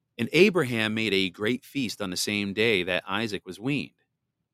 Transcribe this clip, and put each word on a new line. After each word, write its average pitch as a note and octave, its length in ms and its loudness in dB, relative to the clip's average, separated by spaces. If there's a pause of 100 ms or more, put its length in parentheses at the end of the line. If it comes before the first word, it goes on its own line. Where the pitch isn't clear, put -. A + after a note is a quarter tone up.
(200)
And A#2 140 -2
Abraham C#3 580 4
made A2 220 0
a F#2+ 160 2
great A2 340 -4
feast A#2+ 380 -6
on F#2+ 80 -4
the F2 60 -6
same G2+ 360 -2
day G#2+ 300 2
that F2+ 260 -2
Isaac G2+ 380 -4
was F2+ 120 -14
weaned. A#2 360 -6 (600)